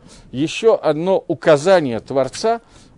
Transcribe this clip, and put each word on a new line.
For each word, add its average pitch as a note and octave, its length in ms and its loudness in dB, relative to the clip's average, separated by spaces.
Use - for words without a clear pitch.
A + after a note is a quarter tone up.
ещё E3+ 500 0
одно D#3+ 460 -2
указание D3+ 720 2
Творца C#3 600 -4